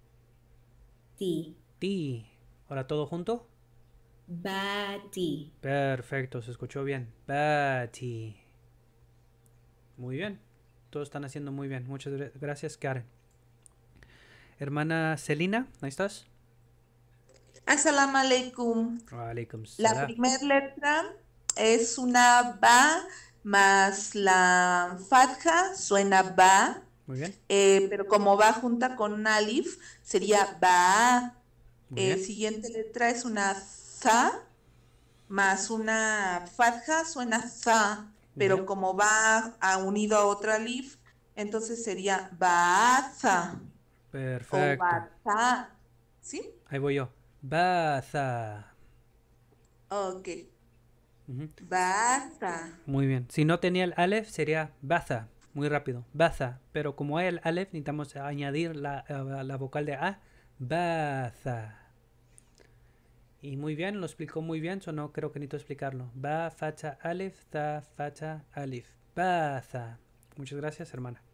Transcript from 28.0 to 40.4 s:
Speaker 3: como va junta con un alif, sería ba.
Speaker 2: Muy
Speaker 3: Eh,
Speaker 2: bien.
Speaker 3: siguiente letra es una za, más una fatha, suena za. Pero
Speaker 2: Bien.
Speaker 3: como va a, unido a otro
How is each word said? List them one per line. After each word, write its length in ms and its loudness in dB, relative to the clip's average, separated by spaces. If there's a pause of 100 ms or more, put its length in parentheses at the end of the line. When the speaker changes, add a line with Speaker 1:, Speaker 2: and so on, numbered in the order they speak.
Speaker 3:
como 320 4
va 160 8
junta 420 -2
con 180 -2
un 140 -4
alif, 500 0 (240)
sería 600 2
ba. 760 6 (540)
Speaker 2:
Muy 120 -4
Speaker 3:
Eh, 40 2 (100)
Speaker 2:
bien. 40 -2
Speaker 3:
siguiente 500 -4
letra 400 -2
es 160 -2
una 300 0
za, 760 2 (960)
más 400 0
una 760 -2 (100)
fatha, 500 2
suena 440 -4
za. 600 0 (260)
Pero 200 2
Speaker 2:
Bien. 100 -4
Speaker 3:
como 280 -2
va 640 4
a, 180 2
unido 400 0
a 80 6
otro 260 0